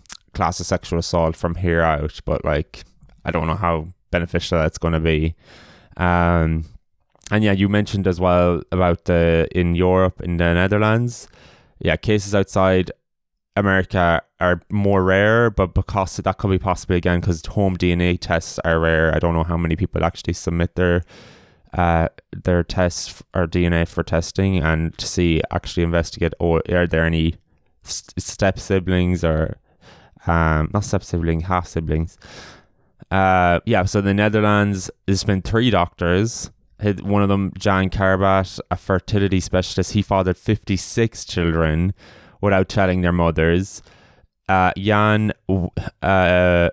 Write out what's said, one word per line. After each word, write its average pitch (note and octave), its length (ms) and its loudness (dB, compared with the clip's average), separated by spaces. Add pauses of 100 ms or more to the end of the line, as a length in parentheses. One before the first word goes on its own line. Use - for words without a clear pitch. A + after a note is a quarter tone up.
(340)
class F2 260 -2
of F2 60 -8
sexual - 320 -4
assault E2 380 -2
from E2+ 180 -4
here E2+ 280 0
out. D#2 420 -2
But, - 200 -4
like, D2+ 380 -4 (420)
I E2+ 60 -6
don't E2 160 -2
know D#2+ 100 -2
how E2+ 320 -2 (220)
beneficial F2 480 -2
that's D#2 200 0
gonna E2 220 0
be. D#2+ 340 0 (600)
Um, E2+ 680 2 (680)
and G#2+ 140 2
yeah, G2+ 80 4
you G2 160 2
mentioned G2+ 380 0
as F2 140 0
well F2 420 2 (100)
about F2+ 320 0
the, E2+ 480 2
in F2 220 0
Europe, F2+ 480 2
in F2 160 -4
the E2+ 160 2
Netherlands, G#2+ 720 0 (520)
yeah, D#2+ 160 0
cases G#2 380 -2
outside F#2+ 560 2 (640)
America F#2+ 640 0 (180)
are F2+ 200 0 (100)
more G2+ 320 2
rare, G#2+ 480 4
but F#2+ 240 -2
because G2 420 -2
that F#2+ 220 -4
could G2 120 -2
be F#2+ 80 2
possibly, F#2 380 -2
again, F2 240 2
'cause E2+ 240 -2
home F#2+ 320 0
D F2+ 160 0
N F2 80 0
A F2 160 2
tests - 440 -6
are E2 180 0
rare. D#2+ 360 2
I D#2 40 0
don't E2+ 160 0
know E2 100 0
how E2+ 120 -4
many E2 200 -2
people E2 280 -4
actually F2 300 -4
submit E2+ 420 -4
their, F2 260 2 (720)
uh, E2+ 340 2 (360)
their F2 180 2
tests - 460 -4
f-, - 140 -16 (120)
or F2+ 120 0
D F2 200 0
N E2+ 60 2
A E2+ 120 2
for - 200 -4
testing F#2+ 580 -2
and D#2+ 360 0
to - 80 -8
see, E2+ 440 0
actually - 320 -4
investigate, E2 560 -2
or E2+ 240 0 (100)
are F2+ 140 2
there E2 180 0
any E2 300 0 (500)
s-, - 200 -10 (120)
step - 440 -2
siblings F2+ 640 0
or, D#2 320 0 (720)
um, D#2+ 460 2
not G2+ 120 -2
step - 180 -4
sibling, E2 380 -2
half F2+ 260 -2
siblings. E2 500 -4 (920)
Uh, F#2 560 4
yeah, G2+ 180 2
so G2+ 160 0
the G2 140 2
Netherlands, G#2 760 0 (160)
there's F#2+ 180 0
been F#2+ 180 0
three A#2 280 0
doctors. F2+ 800 0 (300)
His, G#2 220 -2
one G2+ 200 0
of G2 60 2
them, G2 300 0
Jan F#2+ 320 0
Karbat, F#2+ 680 0 (100)
a F#2+ 60 -4
fertility F#2+ 640 0
specialist, - 540 -2
he G#2 80 2
fathered F#2 340 0
fifty-six - 880 -4
children E2 680 0 (480)
without F#2+ 280 2
telling F#2 320 0
their F2 120 2
mothers. E2+ 720 0 (640)
Uh, F#2 300 4
Jan G#2+ 540 2 (160)
W-, F#2 220 0 (320)
uh, F2+ 720 4